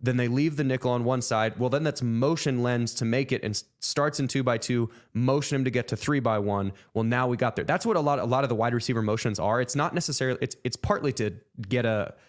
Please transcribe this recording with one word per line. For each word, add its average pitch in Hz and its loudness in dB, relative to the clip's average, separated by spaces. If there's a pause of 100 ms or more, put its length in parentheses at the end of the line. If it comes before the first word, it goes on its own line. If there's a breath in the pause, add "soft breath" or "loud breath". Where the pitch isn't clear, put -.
then 123 2
they 123 2
leave 143 0
the 151 0
nickel 127 0
on 120 0
one 123 2
side. 110 0
Well, 123 2
then 143 0
that's 151 -2
motion 127 0
Lenz 120 0
to 127 -2
make 131 0
it 127 -2
and 104 -2
s-, - -6 (160)
starts 147 0
in 135 0
two 135 0
by 120 2
two, 117 0 (240 loud breath)
motion 135 2
him 135 2
to 127 0
get 117 0
to - -4
three 147 0
by 113 2
one. 101 0 (200 loud breath)
Well, 113 0
now 123 2
we 123 0
got 117 0
there. - -2
That's 175 0
what 226 2
a 165 2
lot, 143 2
a 92 -2
lot 127 2
of 131 0
the 120 0
wide 113 0
receiver 113 0
motions 107 0
are. 107 2
It's 123 -4
not 151 -2
necessarily, 131 -2
it's, - -6
it's 123 -4
partly 147 0
to 107 -2 (380)
get 123 0
a, 110 -2 (160 soft breath)